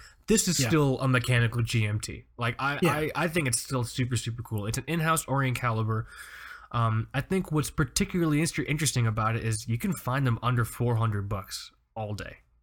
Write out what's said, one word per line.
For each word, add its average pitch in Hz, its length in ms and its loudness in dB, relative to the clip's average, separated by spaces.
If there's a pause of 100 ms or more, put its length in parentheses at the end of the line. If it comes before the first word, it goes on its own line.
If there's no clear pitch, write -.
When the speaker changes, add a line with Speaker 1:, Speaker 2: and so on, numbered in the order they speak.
(260)
Speaker 1:
this 214 220 4
is 170 100 2
Speaker 2:
Yeah. 131 100 2
Speaker 1:
still 143 320 4
a 135 80 2
mechanical 120 540 2
G 113 220 2
M 107 160 0
T. - 240 -10 (140)
Like, 120 200 -2
I, 139 220 -2
Speaker 2:
Yeah. 170 120 4
Speaker 1:
I, 151 220 0
I 165 140 0
think 160 180 0
it's 123 140 0
still 127 240 -2
super, 127 320 -2
super 117 260 -4
cool. 104 220 -4
It's 110 140 -2
an 127 80 -6
in-house 160 400 0
Orient 131 320 0
Caliber. 110 480 0 (680)
Um, 113 400 2
I 139 80 0
think 185 320 0
what's 151 180 2
particularly 160 720 2
inter-, 160 220 0
interesting 139 440 2
about 110 300 0
it - 80 -4
is 110 240 -2
you 117 80 0
can 190 160 -2
find 131 340 0
them 117 160 2
under 120 220 2
four 120 320 0
hundred 104 320 0
bucks - 420 -8 (240)
all 107 180 -6
day. 95 240 -10 (260)